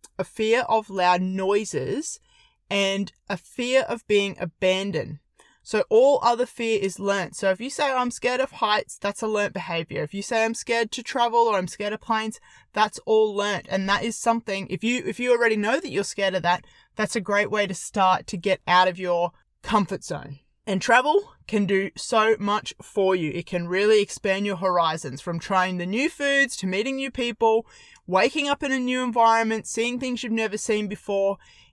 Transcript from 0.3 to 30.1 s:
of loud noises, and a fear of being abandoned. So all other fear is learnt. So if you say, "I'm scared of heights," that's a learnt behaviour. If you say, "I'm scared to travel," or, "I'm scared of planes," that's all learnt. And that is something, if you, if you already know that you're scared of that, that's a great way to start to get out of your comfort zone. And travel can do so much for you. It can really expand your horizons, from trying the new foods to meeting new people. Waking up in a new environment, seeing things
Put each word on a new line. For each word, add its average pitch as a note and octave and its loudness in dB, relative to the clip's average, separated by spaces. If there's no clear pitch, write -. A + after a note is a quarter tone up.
of A3 0
loud F3+ 2
noises, F#3+ -2
and G3 0
a F#3+ -4
fear B3+ 0
of - -6
being G3+ 2
abandoned. F#3 -2
So - -2
all B3+ 6
other A#3+ 2
fear A3 -2
is F#3+ -4
learnt. G3 -2
So G3 0
if F#3 -4
you B3 -8
say, C#4+ -2
"I'm B3+ 0
scared B3 -2
of C4+ -4
heights," - -2
that's - -6
a A3 -2
learnt G#3 -2
behaviour. E3 -6
If D3+ -6
you G3 -8
say, A3+ 0
"I'm A3+ 0
scared A#3 -2
to A#3+ -8
travel," A#3+ 2
or, A3 2
"I'm F#3 -2
scared G#3 -6
of G#3+ -8
planes," A3 -4
that's G#3+ 0
all A3 4
learnt. G3+ -2
And F#3+ -2
that G3 2
is A3+ -4
something, A3 -2
if F#3 -6
you, A#3+ 0
if - -6
you B3 2
already A#3 4
know A3 2
that C#4+ -8
you're F#3+ 0
scared G3 -2
of F#3 -2
that, F3 2
that's G#3+ -2
a A3+ -2
great G3+ 0
way G3+ 0
to F#3 -6
start - 2
to G3 -8
get F#3 0
out F#3 6
of F3 -2
your F3 0
comfort G3+ 0
zone. D3 -12
And G3 -2
travel D4 4
can G3+ 0
do F#3+ 0
so A3 2
much G3+ -2
for F#3+ 0
you. D#3+ -2
It E3+ -6
can E3+ -6
really G3+ 4
expand G3 -2
your G3 -2
horizons, E3 0
from E3+ -6
trying F#3 0
the F3 -4
new A#3 0
foods C#4 0
to F#3 -4
meeting A3 -2
new C4+ -6
people. A3+ 0
Waking C4+ 2
up C#4+ -2
in C4+ -2
a C4 0
new B3+ -2
environment, A3+ 2
seeing A#3+ -4
things B3 -6